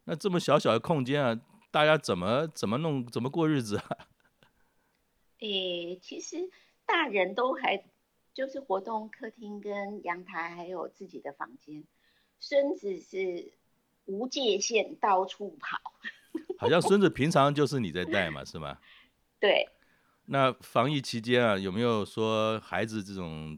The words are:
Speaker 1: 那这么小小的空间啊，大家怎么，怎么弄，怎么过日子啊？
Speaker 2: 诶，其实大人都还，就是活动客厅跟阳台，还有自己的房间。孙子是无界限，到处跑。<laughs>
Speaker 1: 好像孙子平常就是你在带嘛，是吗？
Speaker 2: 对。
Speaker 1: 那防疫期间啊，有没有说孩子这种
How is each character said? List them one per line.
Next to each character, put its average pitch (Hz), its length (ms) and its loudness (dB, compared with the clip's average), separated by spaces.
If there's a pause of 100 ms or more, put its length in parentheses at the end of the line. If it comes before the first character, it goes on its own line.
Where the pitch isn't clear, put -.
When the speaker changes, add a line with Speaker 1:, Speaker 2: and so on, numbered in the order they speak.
Speaker 1:
那 170 100 -4
这 196 160 -2
么 175 80 2
小 147 180 4
小 143 140 4
的 113 80 4
空 147 240 0
间 139 180 0
啊， 117 160 2 (320)
大 151 140 2
家 156 140 6
怎 117 200 0
么， 117 300 0
怎 135 200 -6
么 110 100 0
弄， 143 280 -2
怎 120 160 -4
么 123 80 -2
过 160 180 2
日 151 140 2
子 104 140 -4
啊？ - 320 -6 (1300)
Speaker 2:
诶， 180 640 -6
其 - 200 -12
实 359 280 -8 (360)
大 339 220 0
人 196 280 0
都 247 180 0
还， 196 300 -4 (500)
就 262 140 -4
是 269 140 -8
活 196 180 -2
动 220 300 -8
客 - 200 -12
厅 208 300 -12
跟 202 440 -8
阳 175 200 -6
台， 170 320 -8
还 175 100 -10
有 175 220 -6
自 - 180 -16
己 160 140 -16
的 143 140 -10
房 - 260 -12
间。 151 240 -16 (560)
孙 285 380 2
子 196 240 -6
是 185 500 -6 (540)
无 196 200 -6
界 254 320 0
限， 202 380 0
到 196 300 2
处 190 340 -12
跑。 - 180 -8 (460)
<laughs> - 340 -10
Speaker 1:
好 - 120 0
像 165 120 6
孙 196 200 6
子 180 80 8
平 160 200 0
常 143 240 6
就 143 140 4
是 135 140 0
你 92 100 -2
在 87 140 -2
带 92 260 0
嘛， 69 140 -10
是 - 120 -14
吗？ 71 200 -10 (600)
Speaker 2:
对。 - 300 2 (600)
Speaker 1:
那 135 240 4 (100)
防 127 280 2
疫 147 120 0
期 - 180 -4
间 120 260 4
啊， 104 120 4
有 95 120 0
没 95 120 -2
有 113 240 2
说 110 560 0
孩 101 240 -2
子 110 180 -6
这 98 100 -12
种 80 440 -8